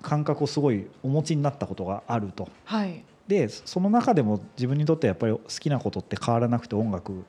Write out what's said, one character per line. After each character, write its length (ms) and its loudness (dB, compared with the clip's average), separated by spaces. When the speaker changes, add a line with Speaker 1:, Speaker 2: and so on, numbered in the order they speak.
Speaker 1:
感 220 0
覚 200 0
を 20 2
す 120 -2
ご 140 4
い 140 -2
お 60 -4
持 140 2
ち 140 0
に 60 0
な 80 2
っ 80 -8
た 80 -4
こ 80 -8
と 100 -8
が 240 -6
あ 100 0
る 140 -6
と。 160 -10
Speaker 2:
は 220 -2
い。 180 -10
Speaker 1:
で、 200 2
そ 300 -8
の 120 2
中 220 4
で 100 4
も 180 2
自 100 -2
分 100 0
に 80 2
と 120 4
っ 20 -4
て 80 2
や 60 4
っ 40 -2
ぱ 120 0
り 60 2
好 120 -4
き 240 -4
な 80 0
こ 140 -2
と 80 -4
っ 20 -6
て 180 -6
変 140 2
わ 60 4
ら 80 2
な 100 2
く 80 -10
て 80 -6
音 160 0
楽 380 -6